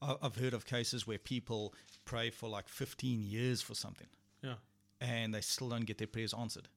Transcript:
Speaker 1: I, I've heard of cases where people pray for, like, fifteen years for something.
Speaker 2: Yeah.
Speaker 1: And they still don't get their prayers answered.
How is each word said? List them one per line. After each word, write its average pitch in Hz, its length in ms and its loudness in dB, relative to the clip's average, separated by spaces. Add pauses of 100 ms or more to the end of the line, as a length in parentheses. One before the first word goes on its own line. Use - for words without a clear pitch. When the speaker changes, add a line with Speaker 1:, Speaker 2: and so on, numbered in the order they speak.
Speaker 1:
I, 139 200 2
I've 110 140 2
heard 127 180 4
of 110 120 -2
cases 120 400 2
where 107 120 0
people 110 560 0 (320)
pray 117 240 2
for, - 200 -6
like, 101 180 -4
fifteen 123 540 0
years 113 400 2
for - 120 -6
something. - 340 -6 (340)
Speaker 2:
Yeah. 131 120 -4 (460)
Speaker 1:
And 113 340 0
they 107 80 0
still - 280 0
don't 117 160 2
get 107 120 -2
their 110 80 0
prayers 113 280 -2
answered. 110 420 -4